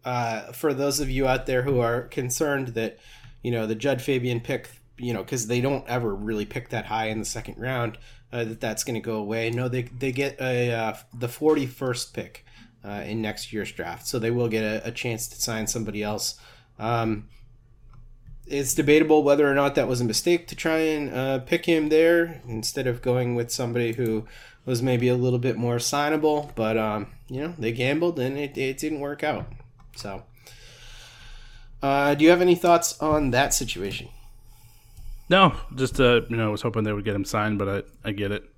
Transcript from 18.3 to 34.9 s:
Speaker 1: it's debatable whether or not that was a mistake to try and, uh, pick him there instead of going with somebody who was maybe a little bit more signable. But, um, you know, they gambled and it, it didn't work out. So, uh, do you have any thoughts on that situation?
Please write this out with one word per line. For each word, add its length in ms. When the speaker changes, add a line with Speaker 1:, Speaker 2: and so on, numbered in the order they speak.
Speaker 1:
it's 300
debatable 480
whether 260
or 60
not 180
that 140
was 140
a 40
mistake 440
to 60
try 220
and, 340
uh, 280
pick 260
him 240
there 580
instead 380
of 160
going 320
with 160
somebody 440
who 340
was 180
maybe 240
a 80
little 240
bit 180
more 200
signable. 760
But, 240
um, 300
you 140
know, 160
they 140
gambled 480
and 180
it, 180
it 220
didn't 220
work 240
out. 240
So, 280
uh, 340
do 100
you 40
have 120
any 140
thoughts 440
on 320
that 220
situation? 560